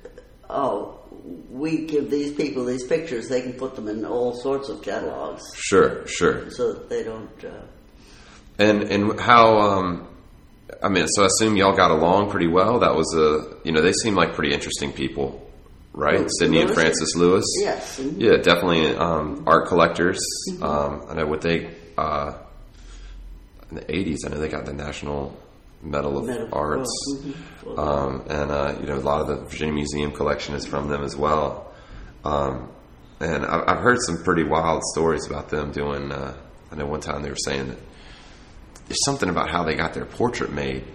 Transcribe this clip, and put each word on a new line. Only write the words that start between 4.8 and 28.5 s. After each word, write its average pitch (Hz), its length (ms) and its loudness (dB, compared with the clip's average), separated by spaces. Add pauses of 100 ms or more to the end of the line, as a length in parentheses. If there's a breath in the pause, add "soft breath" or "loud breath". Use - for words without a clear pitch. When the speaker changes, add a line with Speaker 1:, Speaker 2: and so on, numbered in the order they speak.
Speaker 1:
catalogs. 76 580 -6 (140)
Speaker 2:
Sure, - 500 2
sure. - 460 0
Speaker 1:
So 117 220 -2
that - 160 -14
they 120 140 -4
don't, 110 400 -12
uh, - 60 -12 (1120 loud breath)
Speaker 2:
And, 104 240 6
and 104 360 0
how, 113 380 8
um, 95 500 2 (760)
I 98 60 0
mean, 87 180 2
so 101 160 2
I 95 40 6
assume 110 300 4
y'all 95 180 6
got 90 140 6
along 85 400 4
pretty 87 180 2
well. 92 320 4
That 80 160 6
was 78 200 2
a, 78 480 2
you 80 80 -2
know, 78 100 4
they 92 120 6
seem 107 220 0
like 85 200 2
pretty 73 180 0
interesting 71 380 -4
people, 67 500 -4 (520)
right? 76 260 2
Speaker 1:
Lew-, 80 80 0 (120)
Speaker 2:
Sydney 80 200 6
and 78 100 4
Speaker 1:
Lewis? 85 100 2
Speaker 2:
Francis 80 360 2
Lewis. 87 300 6 (160)
Speaker 1:
Yes. - 380 -4
Mm-hmm. 135 220 -4
Speaker 2:
Yeah, - 160 8
definitely, 85 580 4
um, 78 520 -2
art 82 200 6
collectors. 85 520 4 (320)
Speaker 1:
Mm-hmm. 175 120 -8
Speaker 2:
Um, 73 460 -2
I 76 60 -10
know 80 100 -2
what 76 160 -2
they, 82 300 0 (260)
uh, 76 360 -2 (1400 soft breath)
in 80 80 -12
the - 180 -6
eighties, 87 280 -2
I 71 60 -6
know 71 80 -8
they 76 120 -4
got 73 160 -8
the 71 80 -8
National 71 640 -8 (460)
Medal 71 380 -2
of 110 60 -4
Speaker 1:
Medal 120 200 -6
of - 80 -8
Speaker 2:
Arts. 120 360 -2 (200)
Speaker 1:
Arts, 139 160 -8
mm-hmm. - 540 -12
Speaker 2:
Um, 69 500 -2
and, 73 220 -2